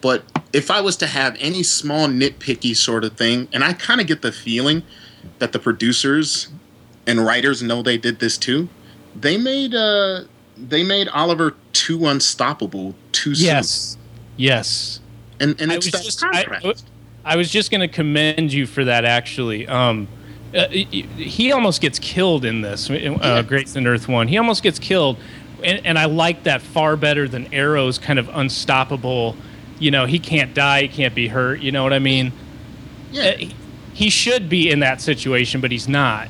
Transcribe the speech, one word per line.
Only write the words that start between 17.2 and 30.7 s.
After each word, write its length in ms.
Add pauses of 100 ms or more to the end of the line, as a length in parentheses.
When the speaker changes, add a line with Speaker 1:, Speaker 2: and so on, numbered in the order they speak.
Speaker 2:
I 100
was 160
just 200
gonna 160
commend 680
you 120
for 200
that, 200
actually. 640
Um, 400 (480)
uh, 140
he, 140 (340)
he 340
almost 300
gets 180
killed 460
in 160
this, 280
uh, 60
Speaker 1:
Yeah. 460
Speaker 2:
Great 260
Than 200
Earth 200
One. 200
He 100
almost 260
gets 160
killed, 380 (460)
and, 220
and 140
I 60
like 380
that 180
far 360
better 300
than 260
Arrow's 440
kind 220
of 140
unstoppable, 1000 (440)
you 120
know, 140
he 140
can't 340
die, 300